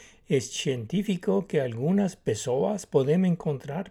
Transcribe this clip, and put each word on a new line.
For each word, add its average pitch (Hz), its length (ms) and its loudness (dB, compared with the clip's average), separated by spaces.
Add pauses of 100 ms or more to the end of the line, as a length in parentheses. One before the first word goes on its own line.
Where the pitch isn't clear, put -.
(280)
e 143 140 4
científico 180 1040 -2
que 160 100 0
algumas 147 560 0
pessoas 147 720 -2
podem 151 400 4
encontrar 165 680 -2